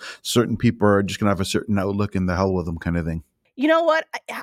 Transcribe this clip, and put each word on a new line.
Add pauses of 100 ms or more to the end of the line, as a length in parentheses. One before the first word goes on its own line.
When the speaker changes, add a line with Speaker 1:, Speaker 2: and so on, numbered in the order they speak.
(220)
Speaker 1:
certain
people
are
just
gonna
have
a
certain
outlook
and
the
hell
with
them
kind
of
thing? (360)
Speaker 2:
You
know
what?
I, (240)